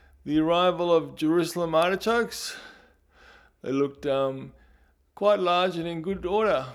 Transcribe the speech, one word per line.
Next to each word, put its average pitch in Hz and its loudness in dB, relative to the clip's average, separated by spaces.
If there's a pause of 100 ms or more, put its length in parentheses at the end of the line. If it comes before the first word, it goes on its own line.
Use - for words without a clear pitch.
(240)
the 151 0
arrival 170 2
of 147 2
Jerusalem 165 0
artichokes. 196 0 (1080)
They 131 -6
looked, 139 -4
um, 135 -4 (640)
quite 202 2
large 180 2
and 165 -4
in 170 -6
good 190 -6
order, 185 0